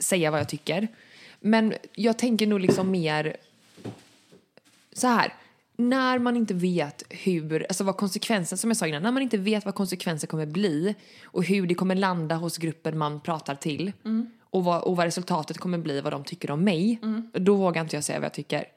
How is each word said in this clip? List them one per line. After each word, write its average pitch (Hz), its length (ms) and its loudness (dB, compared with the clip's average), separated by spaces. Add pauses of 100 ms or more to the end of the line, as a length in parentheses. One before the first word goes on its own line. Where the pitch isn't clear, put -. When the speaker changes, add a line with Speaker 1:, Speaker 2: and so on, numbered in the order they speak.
Speaker 1:
säga 170 280 2
vad 151 100 2
jag 147 80 -2
tycker. 170 400 -2 (520)
Men 220 340 4 (200)
jag 226 240 2
tänker 220 280 2
nog 208 140 2
liksom 190 300 2
mer 156 460 0 (1600)
så - 140 0
här, 233 280 4 (420)
när 254 420 2
man 240 180 0
inte 220 180 0
vet 175 560 0
hur, 160 580 -2
alltså 190 160 -2
vad 190 120 0
konsekvensen, 196 640 -2
som 226 120 0
jag 226 60 2
sa 190 100 0
innan, 151 160 -2
när 226 100 0
man 269 100 2
inte 233 160 0
vet 202 260 0
vad 196 100 -4
konsekvensen 180 540 -2
kommer 156 180 -2
bli 175 480 0 (300)
och - 200 -2
hur 190 220 2
det 175 80 2
kommer 185 200 2
landa 175 400 0
hos 165 240 -2
gruppen 160 400 -4
man 151 220 -2
pratar 156 340 -4
till 160 380 -4 (120)
Speaker 2:
Mm. 220 260 -2 (200)
Speaker 1:
och 190 140 2
vad, 175 180 2
och 180 140 0
vad 170 100 2
resultatet 165 520 -2
kommer 180 200 -4
bli, 151 220 -4
vad 147 120 -4
de 139 120 -8
tycker - 260 -8
om 151 140 0
mig, 208 380 2
Speaker 2:
Mm. 220 300 -4
Speaker 1:
då 190 220 4
vågar 175 280 2
inte 156 140 -4
jag 147 80 -4
säga 147 140 -4
vad 147 80 -4
jag 147 80 -6
tycker. 147 300 -4 (120)